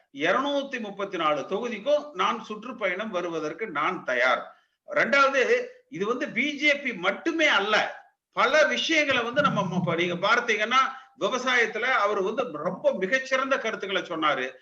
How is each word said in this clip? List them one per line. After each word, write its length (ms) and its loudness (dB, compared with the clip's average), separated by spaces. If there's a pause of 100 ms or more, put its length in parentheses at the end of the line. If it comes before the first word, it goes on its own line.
(140)
இருநூத்தி 640 -2
முப்பத்தி 380 -8
நாலு 240 0
தொகுதிக்கும் 720 -2
நான் 300 -2
சுற்றுப்பயணம் 640 -6
வருவதற்கு 580 -4
நான் 360 -2
தயார். 500 0 (340)
ரெண்டாவது, 800 2 (240)
இது 160 -6
வந்து 240 -2
பி 260 -2
ஜே 240 2
பி 140 -6
மட்டுமே 540 0
அல்ல, 560 2 (280)
பல 340 4
விஷயங்களை 580 2
வந்து 180 0
நம்ம 200 2
ம-, 140 -2
இப்ப 200 0
நீங்க 320 0
பார்த்தீங்கன்னா, 500 2 (420)
விவசாயத்துல 640 0
அவர் 400 2
வந்து 360 -2
ரொம்ப 360 0
மிகச்சிறந்த 640 0
கருத்துக்களை 500 -4
சொன்னாரு. 440 0 (100)